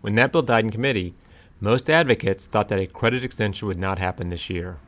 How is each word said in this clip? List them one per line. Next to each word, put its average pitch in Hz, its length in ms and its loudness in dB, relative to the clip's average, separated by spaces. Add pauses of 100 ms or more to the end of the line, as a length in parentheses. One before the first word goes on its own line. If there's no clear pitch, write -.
When 104 140 -2
that 127 160 4
bill 165 100 4
died 113 240 2
in 107 60 -2
committee, 107 420 -2 (480)
most 120 280 2
advocates 135 580 2
thought 104 220 0
that 98 100 0
a 95 80 -2
credit 123 360 -2
extension 107 440 -4
would 90 120 -4
not 95 180 -2
happen 90 320 -4
this 87 200 -8
year. 90 280 -6 (100)